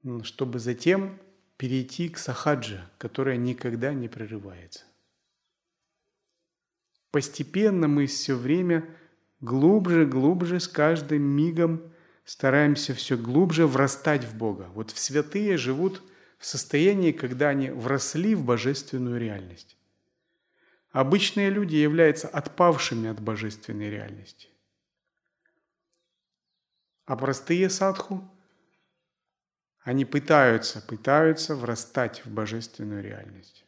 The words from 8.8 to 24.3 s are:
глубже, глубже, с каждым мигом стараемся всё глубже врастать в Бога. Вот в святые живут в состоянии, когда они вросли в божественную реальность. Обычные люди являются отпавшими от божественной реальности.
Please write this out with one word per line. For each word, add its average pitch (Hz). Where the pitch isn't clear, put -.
глубже, 165
глубже, 170
с 170
каждым 151
мигом 165
стараемся 143
всё 123
глубже 156
врастать 135
в 110
Бога. 98
Вот 110
в -
святые 160
живут 143
в -
состоянии, 170
когда 127
они 135
вросли 139
в 151
божественную 123
реальность. 98
Обычные 196
люди 196
являются 151
отпавшими 143
от 107
божественной 107
реальности. 104